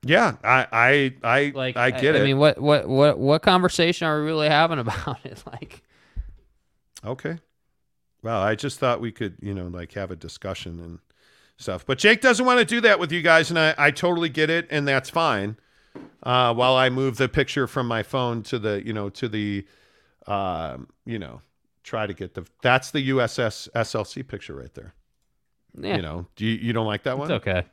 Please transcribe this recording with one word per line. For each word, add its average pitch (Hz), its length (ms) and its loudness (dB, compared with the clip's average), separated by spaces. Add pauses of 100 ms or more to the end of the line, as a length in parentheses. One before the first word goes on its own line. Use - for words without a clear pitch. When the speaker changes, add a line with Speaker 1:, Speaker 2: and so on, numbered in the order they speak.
Speaker 1:
Yeah, 160 380 2
I, 123 300 2
I, 131 500 4
I, 139 320 2
Speaker 2:
Like, 131 220 -6
Speaker 1:
I 123 160 2
get 131 240 2
Speaker 2:
I, 123 40 4
Speaker 1:
it. - 20 4
Speaker 2:
I - 20 4
mean, 135 140 2
what, 147 240 4
what, 143 260 2
what, 135 320 4
what 143 220 2
conversation 180 680 2
are 151 140 0
we 151 40 -2
really 156 220 0
having 156 320 2
<laughs> - 0 -
about 117 460 -6
it? 110 200 -16
Like, - 380 -18 (1200)
Speaker 1:
Okay. 135 320 -8 (840)
Well, 110 200 -2
I 107 140 0
just 131 220 -8
thought 123 220 0
we 113 140 -8
could, 101 280 -8
you 101 120 -6
know, 90 140 -8
like, 87 260 -12
have 95 180 -8
a 90 60 -12
discussion 85 640 -12
and 85 180 -16 (560)
stuff. - 300 -8
But 131 120 -2
Jake 220 220 4
doesn't 247 260 4
wanna 247 200 4
do 226 160 -2
that 208 180 6
with 165 140 -4
you 175 80 -2
guys, 160 280 6
and 165 80 0
I, 156 200 4
I 147 140 4
totally 170 360 -2
get 156 220 0
it, 165 200 0
and 147 160 -2
that's 135 240 0
fine. 110 460 0 (680)
Uh, 123 300 2
while 123 220 4
I 131 140 4
move 131 260 -2
the 127 140 0
picture 139 380 0
from 123 200 -4
my 113 160 -2
phone 120 400 -4
to 123 160 -6
the, 104 260 -4
you 113 60 -8
know, 107 200 -6
to - 180 -6
the, 104 360 -4 (640)
um, 82 600 -6 (160)
you 113 140 -8
know, 64 220 -14 (420)
try 110 220 -6
to 101 80 -6
get 90 200 -12
the, 87 120 -12 (160)
that's 127 300 2
the 156 80 -2
U 131 220 0
S 117 180 -2
S 113 340 -4
S 117 220 -2
L 107 80 -2
C - 180 -12
picture 104 340 -14
right 67 180 -16
there. - 200 -18 (840)
Speaker 2:
Yeah. 190 160 -6
Speaker 1:
You 98 60 -2
know, 85 340 -8
do 107 100 -6
you, 113 120 0
you 117 160 -4
don't 113 120 0
like 104 180 -4
that 131 80 -2
Speaker 2:
It's 131 80 -4
Speaker 1:
one? 151 120 -4
Speaker 2:
okay. 98 420 0